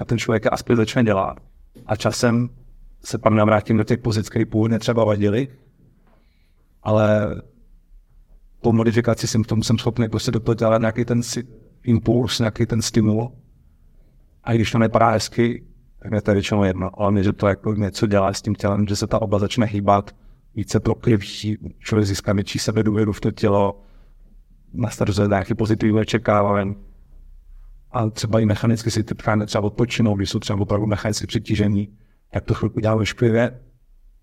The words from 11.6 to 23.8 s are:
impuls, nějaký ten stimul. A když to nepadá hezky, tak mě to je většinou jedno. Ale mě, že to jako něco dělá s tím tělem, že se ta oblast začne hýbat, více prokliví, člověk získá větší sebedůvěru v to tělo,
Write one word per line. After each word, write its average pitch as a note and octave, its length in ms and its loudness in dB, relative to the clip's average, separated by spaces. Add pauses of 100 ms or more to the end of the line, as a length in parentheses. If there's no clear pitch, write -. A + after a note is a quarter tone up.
impuls, A#2 560 2
nějaký A2+ 280 0
ten A2+ 160 -2
stimul. A2 500 0 (1120)
A A#2 80 -2
když A2+ 180 2
to A#2 80 0
nepadá A#2 320 4
hezky, A#2 540 -2 (380)
tak - 80 -12
mě G#2+ 100 -2
to A2 100 0
je G2+ 40 4
většinou G2+ 300 0
jedno. F#2 360 -2
Ale G2+ 120 2
mě, G2+ 100 2
že G2 100 2
to - 140 -2
jako G2+ 280 0
něco G2+ 320 -2
dělá G2+ 260 2
s - 100 -10
tím G#2 120 -2
tělem, G2+ 320 0
že G2+ 100 -2
se G#2+ 100 -4
ta A2 160 -2
oblast G#2 180 0
začne G#2 260 0
hýbat, G2+ 480 0 (400)
více G#2 260 -2
prokliví, G#2+ 760 -2 (200)
člověk G#2+ 280 0
získá G2 260 -2
větší G2 260 -2
sebedůvěru G#2+ 540 0
v - 80 -10
to G2+ 100 -2
tělo, G2+ 500 0 (920)